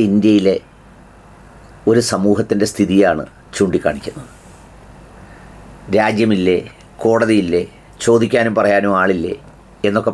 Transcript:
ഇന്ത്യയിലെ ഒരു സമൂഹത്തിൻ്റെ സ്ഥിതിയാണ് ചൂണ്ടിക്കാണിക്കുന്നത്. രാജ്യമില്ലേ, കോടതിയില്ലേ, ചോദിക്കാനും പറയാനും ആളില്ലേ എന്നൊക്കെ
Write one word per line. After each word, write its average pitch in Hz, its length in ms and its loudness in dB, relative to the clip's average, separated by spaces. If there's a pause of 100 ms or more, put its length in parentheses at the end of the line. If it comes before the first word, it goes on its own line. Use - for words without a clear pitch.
ഇന്ത്യയിലെ 101 460 2 (1300)
ഒരു 117 200 4
സമൂഹത്തിൻ്റെ 104 640 0
സ്ഥിതിയാണ് 92 520 0 (340)
ചൂണ്ടിക്കാണിക്കുന്നത്. 73 760 -4 (1600)
രാജ്യമില്ലേ, 104 600 0 (460)
കോടതിയില്ലേ, 110 600 2 (400)
ചോദിക്കാനും 117 540 2
പറയാനും 101 440 0
ആളില്ലേ 92 340 -2 (520)
എന്നൊക്കെ 104 260 -2